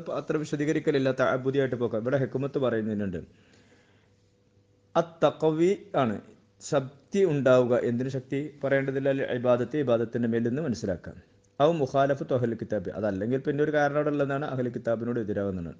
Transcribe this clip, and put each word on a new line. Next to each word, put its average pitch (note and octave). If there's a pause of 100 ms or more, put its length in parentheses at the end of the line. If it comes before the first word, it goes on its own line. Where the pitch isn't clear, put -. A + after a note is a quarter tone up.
(120)
അത്ര D3
വിശദീകരിക്കലില്ല, D3+
തഅബ്ബുദിയായിട്ട് C3
പോക്കാം. A2+
ഇവിടെ C3
ഹിക്മത്ത് C3+
പറയുന്നുണ്ട്. G#2+ (1800)
അത്തഖവി D#3+ (240)
ആണ്, A#2+ (460)
ശക്തി -
ഉണ്ടാവുക. B2+ (100)
എന്തിന് A#2+
ശക്തി? C#3 (180)
പറയേണ്ടതില്ല. C3+
അൽ C3+ (100)
ഇബാദത്ത്, A#2+
ഇബാദത്തിൻ്റെ A#2
മേൽ A#2
നിന്ന് A#2+
മനസ്സിലാക്കാം. G2+ (440)
ഔ C#3+
മുഖാലഫത്തു C#3
അഹ്ലിൽ A#2
കിതാബ്, G#2
അതല്ലെങ്കിൽ G#2
പിന്നെ C#3+
ഒരു D3+
കാരണം D3
അവിടെ D3+
ഉള്ളതാണ്, C#3+
അഹ്ലി B2+
കിതാബിനോട് A#2
എതിരാകുന്നതാണ്. G2